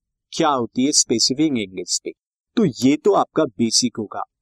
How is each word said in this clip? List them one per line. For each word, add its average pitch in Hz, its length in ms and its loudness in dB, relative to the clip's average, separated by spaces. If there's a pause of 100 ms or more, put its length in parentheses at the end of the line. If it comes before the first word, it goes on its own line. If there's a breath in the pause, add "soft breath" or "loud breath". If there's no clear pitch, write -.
(320)
क्या 160 180 0
होती 127 360 -2
है 147 60 0
स्पेसिफिक 143 640 0
एंगल्स 95 460 -8
पे, - 80 -10 (440)
तो 226 100 2
ये 139 320 2
तो 202 160 2
आपका 156 300 0
बेसिक 120 540 -2
होगा। 101 260 -10 (180)